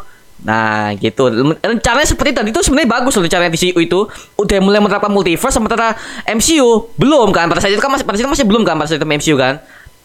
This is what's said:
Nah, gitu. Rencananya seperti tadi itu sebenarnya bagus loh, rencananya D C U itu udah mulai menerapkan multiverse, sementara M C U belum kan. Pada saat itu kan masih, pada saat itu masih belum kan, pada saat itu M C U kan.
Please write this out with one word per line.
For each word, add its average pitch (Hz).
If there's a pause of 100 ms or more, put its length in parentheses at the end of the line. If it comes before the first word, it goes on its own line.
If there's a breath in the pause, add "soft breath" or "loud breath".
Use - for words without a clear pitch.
(420 loud breath)
Nah, 107
gitu. 110 (320)
Rencananya 240
seperti 302
tadi 220
itu 330
sebenarnya 294
bagus 247
loh, 208
rencananya 175
D 165
C 180
U 170
itu 175 (320 loud breath)
udah 202
mulai 196
menerapkan 202
multiverse, 196
sementara 226 (320 loud breath)
M 214
C 302
U 233
belum 233
kan. 170
Pada 165
saat 196
itu 214
kan 269
masih, 269
pada 175
saat 240
itu 302
masih 277
belum 214
kan, 175
pada 156
saat 151
itu 151
M 147
C -
U 139
kan. 131 (440 loud breath)